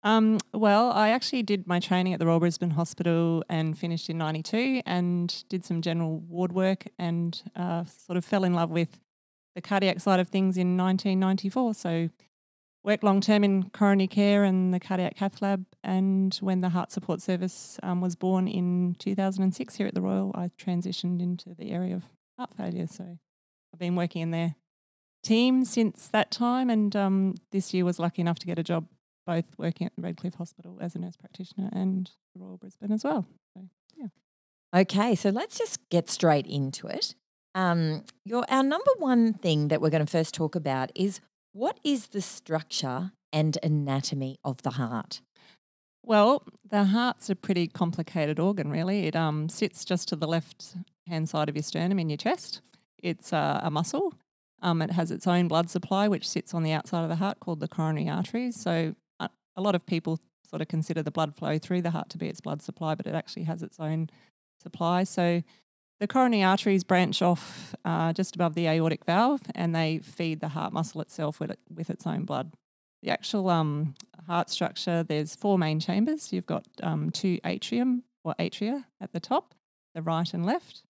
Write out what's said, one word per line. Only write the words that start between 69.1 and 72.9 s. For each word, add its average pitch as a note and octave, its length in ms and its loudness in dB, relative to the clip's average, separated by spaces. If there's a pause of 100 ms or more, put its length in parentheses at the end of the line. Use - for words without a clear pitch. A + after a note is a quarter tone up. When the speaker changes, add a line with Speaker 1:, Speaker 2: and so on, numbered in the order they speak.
Speaker 1:
and E3+ 220 0
they D#3+ 220 0
feed D#3+ 420 -6
the D#3 80 -4
heart D#3 240 -6
muscle D#3+ 280 -4
itself D3+ 380 -6
with - 140 -6
it, - 80 -12 (120)
with E3 160 -10
its - 160 -8
own - 200 -2
blood. D3 280 -6 (500)